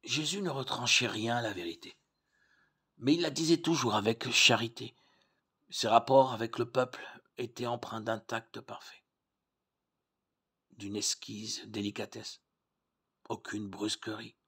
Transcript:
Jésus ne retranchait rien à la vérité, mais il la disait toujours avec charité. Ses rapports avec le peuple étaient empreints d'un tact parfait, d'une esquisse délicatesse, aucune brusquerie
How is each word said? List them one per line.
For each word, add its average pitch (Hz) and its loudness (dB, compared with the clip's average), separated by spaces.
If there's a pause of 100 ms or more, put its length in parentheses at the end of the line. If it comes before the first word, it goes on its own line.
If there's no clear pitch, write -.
Jésus 156 -4
ne 180 -2
retranchait 123 0
rien 113 -2
à 120 -2
la 107 -4
vérité, 85 -10 (1000)
mais 135 4
il 170 2
la 160 0
disait 160 2
toujours 127 2
avec 110 0
charité. 117 4 (760)
Ses - -2
rapports 127 8
avec 113 -4
le 120 0
peuple - -2 (300)
étaient 120 -8
empreints 117 -6
d'un 110 -2
tact - -8
parfait, - -16 (1700)
d'une 101 -8
esquisse 107 -6
délicatesse, 107 -8 (880)
aucune 104 -6
brusquerie 107 -6 (120)